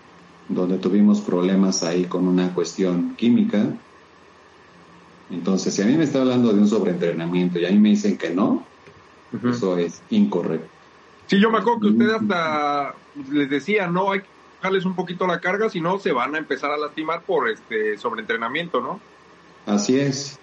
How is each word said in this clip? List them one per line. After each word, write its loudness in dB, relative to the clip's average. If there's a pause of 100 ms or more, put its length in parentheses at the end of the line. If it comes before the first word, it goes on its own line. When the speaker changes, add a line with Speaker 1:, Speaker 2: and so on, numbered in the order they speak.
(500)
Speaker 1:
donde -2
tuvimos 4
problemas 0
ahí 0
con -2
una 0
cuestión -2
química. 2 (1700)
Entonces, -2
si -2
a 2
mí 4
me 2
está 0
hablando 4
de 4
un 6
sobreentrenamiento 0
y 0
a 0
mí 6
me 6
dicen 2
que -4
no, 0 (800)
eso -2
es -4
incorrecto. 0 (600)
Speaker 2:
Sí, 2
yo 4
me 2
acuerdo 0
que 2
usted 4
Speaker 1:
Ujú. 2
Speaker 2:
hasta -2 (360)
les 0
decía, 0
"No, 0
hay 0
que -12 (320)
bajarles -2
un 0
poquito -4
la 0
carga, -2
si -4
no 0
se -2
van 0
a -2
empezar -4
a -2
lastimar -4
por, 0
este, -2
sobreentrenamiento", -4
¿no? -8 (680)
Speaker 1:
Así 2
es. -4